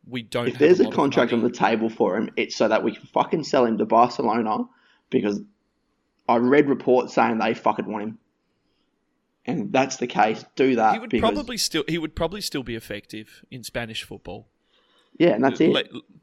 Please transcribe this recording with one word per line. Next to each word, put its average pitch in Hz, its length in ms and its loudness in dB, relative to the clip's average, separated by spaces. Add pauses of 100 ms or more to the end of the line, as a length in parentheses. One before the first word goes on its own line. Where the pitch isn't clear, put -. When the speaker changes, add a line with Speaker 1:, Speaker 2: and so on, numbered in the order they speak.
Speaker 1:
we 120 160 -8
don't 120 260 -4
Speaker 2:
If 120 60 -4
Speaker 1:
have - 60 -12
Speaker 2:
there's 175 200 6
Speaker 1:
a - 20 4
Speaker 2:
a - 20 4
Speaker 1:
lot - 60 -2
of - 60 -6
Speaker 2:
contract 139 360 2
Speaker 1:
money. 117 120 2
Speaker 2:
on 123 60 2
the - 60 -14
table 110 320 0
for 101 280 0
him, 110 200 -2
it's - 200 -4
so 117 100 2
that 107 160 2
we 110 140 -2
can - 100 -20
fucking - 380 -2
sell 135 200 2
him 113 140 0
to 110 80 0
Barcelona, 117 760 0 (440)
because 104 320 0 (880)
I 120 80 4
read 139 320 4
reports 127 460 2
saying 117 240 2
they 110 160 0
fucking 107 320 -2
want 104 180 -8
him. 110 140 -10 (1300)
And 101 260 -6
that's 135 240 0
the 123 100 -4
case. 110 380 0 (120)
Do 135 200 2
that 110 180 2
Speaker 1:
He 110 40 -4
would 117 120 -12
Speaker 2:
because 117 220 2
Speaker 1:
probably 247 240 -6
still, - 320 -4
he 160 100 -2
would 156 160 -6
probably 175 280 -6
still 143 200 -6
be 120 120 -8
effective 107 760 -14
in 123 140 -16
Spanish 113 400 -10
football. 104 420 -16 (720)
Speaker 2:
Yeah, 170 120 6
and 113 120 0
that's 135 180 0
it. 165 100 6
Speaker 1:
Le-, - 320 -4 (200)